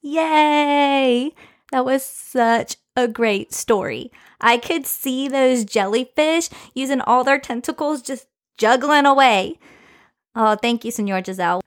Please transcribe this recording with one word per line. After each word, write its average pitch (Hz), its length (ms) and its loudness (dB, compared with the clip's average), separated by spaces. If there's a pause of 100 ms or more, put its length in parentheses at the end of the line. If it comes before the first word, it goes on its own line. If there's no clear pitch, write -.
Yay! 285 1300 2 (380)
That 254 140 0
was 262 180 0
such 233 720 -2 (180)
a 247 120 2
great 220 460 -2
story. 185 580 -2 (300)
I 233 160 4
could 277 280 -4
see 269 420 -6
those 254 380 2
jellyfish 254 840 0 (240)
using 269 280 -2
all 247 220 2
their 277 160 2
tentacles 285 600 -6
just - 260 -10 (300)
juggling 277 480 2
away. 262 540 4 (760)
Oh, 214 200 2
thank 233 300 -2
you, 226 60 -6
Señor 196 340 -4
Giselle. 180 420 -2